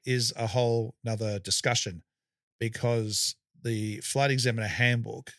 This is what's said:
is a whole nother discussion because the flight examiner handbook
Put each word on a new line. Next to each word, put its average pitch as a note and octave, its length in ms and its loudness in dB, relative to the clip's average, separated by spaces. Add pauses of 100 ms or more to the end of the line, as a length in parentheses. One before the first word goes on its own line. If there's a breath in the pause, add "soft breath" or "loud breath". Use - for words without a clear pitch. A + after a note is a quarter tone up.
is B2 280 2
a A2+ 120 -4
whole A#2 480 2 (100)
nother G#2+ 340 -2
discussion G2 640 -2 (560)
because A2+ 800 0 (260)
the G#2+ 360 -2
flight C#3 320 0
examiner A#2 380 2
handbook A#2+ 720 0